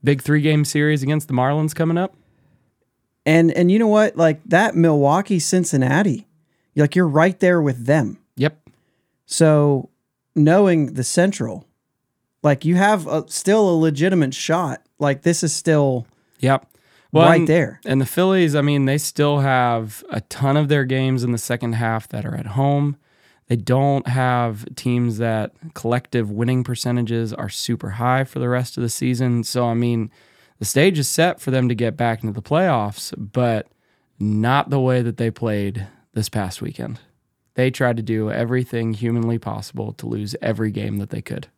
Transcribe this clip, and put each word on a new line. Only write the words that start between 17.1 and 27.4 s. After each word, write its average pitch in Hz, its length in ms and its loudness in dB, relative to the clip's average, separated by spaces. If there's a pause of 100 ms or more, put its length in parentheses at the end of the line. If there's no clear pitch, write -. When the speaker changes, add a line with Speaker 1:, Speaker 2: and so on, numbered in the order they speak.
Speaker 1:
Well, 160 160 8
Speaker 2:
right 170 120 6
Speaker 1:
and, 160 60 0
Speaker 2:
there. 160 380 2
Speaker 1:
and 135 160 2
the 127 60 -2
Phillies, 180 480 2
I 147 60 2
mean, 143 240 2
they 139 120 2
still 147 440 0
have 120 680 0
a 110 120 -6
ton 139 360 0
of 151 100 2
their 143 160 2
games 131 400 -2
in 120 80 -2
the 117 60 -2
second 117 360 -4
half 113 360 -4
that 110 160 -8
are - 100 -8
at - 120 -10
home. 143 500 0 (500)
They 120 80 0
don't 135 520 0
have 123 580 -2 (100)
teams 120 440 -2
that 113 320 -2 (240)
collective 117 560 -4
winning 120 320 -2
percentages 117 680 -4
are - 180 -8